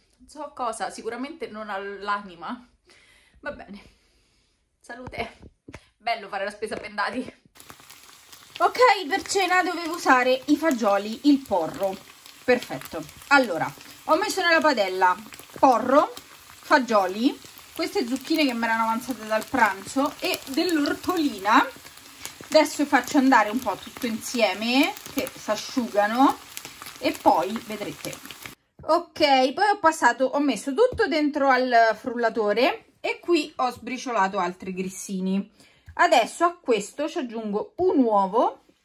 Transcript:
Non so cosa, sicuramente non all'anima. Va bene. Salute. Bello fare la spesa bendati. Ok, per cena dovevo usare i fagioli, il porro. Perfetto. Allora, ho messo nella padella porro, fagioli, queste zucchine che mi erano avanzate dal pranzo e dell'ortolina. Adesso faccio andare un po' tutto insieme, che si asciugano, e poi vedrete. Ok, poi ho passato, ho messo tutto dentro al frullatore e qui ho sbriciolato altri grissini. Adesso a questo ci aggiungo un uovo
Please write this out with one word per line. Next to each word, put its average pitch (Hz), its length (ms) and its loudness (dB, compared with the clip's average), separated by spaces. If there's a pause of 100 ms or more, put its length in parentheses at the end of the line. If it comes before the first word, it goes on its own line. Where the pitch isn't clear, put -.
(180)
Non - 100 -20
so 294 240 -14
cosa, 226 380 -6
sicuramente 240 560 -10
non 214 240 -12
all'anima. 202 1000 -10 (720)
Va 294 120 -12
bene. - 300 -18 (1000)
Salute. - 580 -12 (580)
Bello 214 320 -6
fare 196 160 -6
la 208 60 -6
spesa 214 260 -8
bendati. 208 440 -6 (1400)
Ok, 415 480 4
per 370 160 -2
cena 359 400 2
dovevo 339 320 -6
usare 254 520 4
i 294 100 4
fagioli, 220 720 0
il 277 100 6
porro. 190 560 -2 (480)
Perfetto. 175 600 -2 (260)
Allora, 180 420 2 (340)
ho 311 120 2
messo 381 240 -4
nella 330 200 4
padella 190 540 2 (440)
porro, 277 560 4
fagioli, 226 1200 0 (360)
queste 349 320 -4
zucchine 294 400 -2
che 240 80 -2
mi 233 100 -4
erano 226 200 0
avanzate 226 420 -4
dal 220 180 -2
pranzo 233 760 0
e 349 260 -4
dell'ortolina. 294 1200 0 (800)
Adesso 302 400 4
faccio 269 320 0
andare 240 320 4
un 233 80 -4
po' 202 180 -4
tutto - 300 -10
insieme, 226 880 0 (180)
che 254 160 -6
si - 220 -10
asciugano, 220 880 0 (600)
e 302 220 -2
poi 196 320 2 (140)
vedrete. 190 500 -10 (680)
Ok, 294 680 2
poi 392 160 2
ho 415 100 0
passato, 269 460 2
ho 285 160 0
messo 269 320 -2
tutto 440 360 2
dentro 294 400 0
al 247 460 4
frullatore 233 1040 0
e - 200 -6
qui 330 360 0
ho 254 140 -2
sbriciolato 226 680 -2
altri 185 340 -4
grissini. 190 840 -6 (340)
Adesso 330 520 2
a 349 120 0
questo 254 520 -2
ci 339 100 -8
aggiungo 220 600 -6
un 359 240 2
uovo 214 600 2 (200)